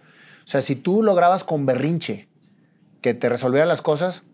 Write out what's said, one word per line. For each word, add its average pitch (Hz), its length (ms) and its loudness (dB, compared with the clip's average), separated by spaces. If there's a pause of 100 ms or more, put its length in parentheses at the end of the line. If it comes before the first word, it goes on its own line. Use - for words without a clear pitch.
(440)
O - 40 -16
sea, 139 140 -2
si 135 140 -4
tú 196 280 0
lograbas 180 400 4
con 147 220 -4
berrinche 131 600 -4 (760)
que 120 120 0
te 120 160 -2
resolvieran 131 400 0
las 156 120 -2
cosas, 170 420 -2 (100)